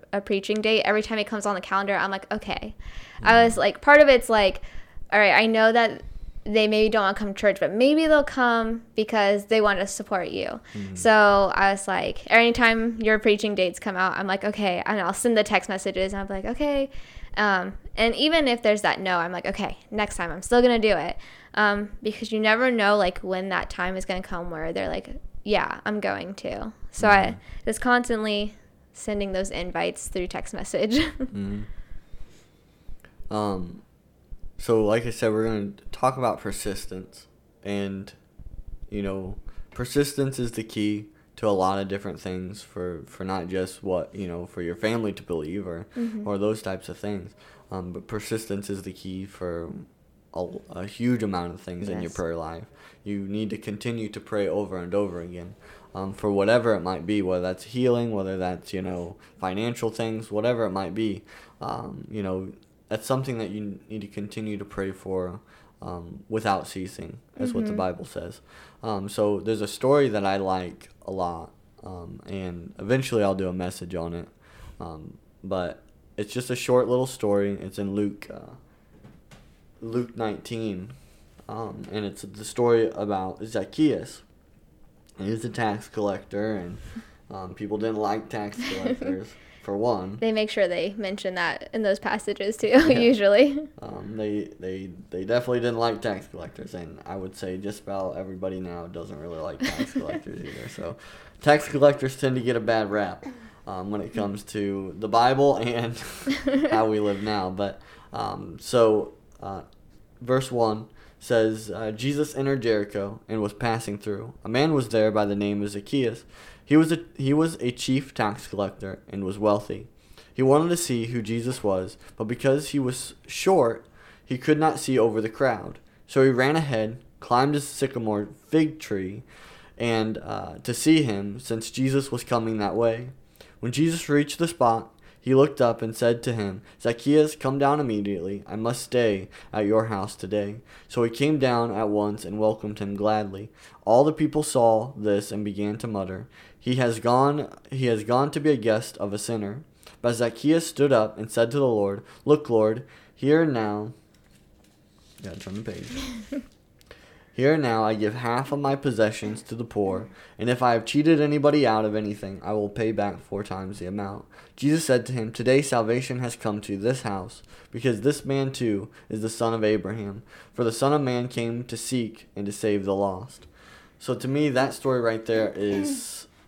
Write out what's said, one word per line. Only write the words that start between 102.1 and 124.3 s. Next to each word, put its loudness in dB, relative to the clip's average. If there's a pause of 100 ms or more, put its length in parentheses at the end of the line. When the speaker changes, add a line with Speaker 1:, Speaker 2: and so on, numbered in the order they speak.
Speaker 2:
tend 0
to 0
get 0
a 0
bad 2
rap, -2 (420)
um, -8
when -2
it -10
comes -4
to -4
the -4
Bible 6
and -2
<laughs> -2
how 4
we 2
live 0
now. -2
But, -4 (320)
um, -8
so, 4 (280)
uh, -8 (580)
verse 0
one 0 (320)
says, 2
uh, -6
"Jesus -2
entered -2
Jericho -2 (100)
and -2
was -2
passing -4
through. -8 (100)
A -10
man 2
was 2
there 4
by 2
the 0
name 0
of -4
Zacchaeus." -2 (420)
He 4
was 6
a, 0 (180)
he 0
was 2
a 0
chief -2
tax -4
collector -6
and -6
was -4
wealthy. 0 (460)
He -4
wanted 6
to 2
see -2
who -4
Jesus -4
was, -2 (180)
but -6
because 2
he 0
was -4 (140)
short, 2 (400)
he -4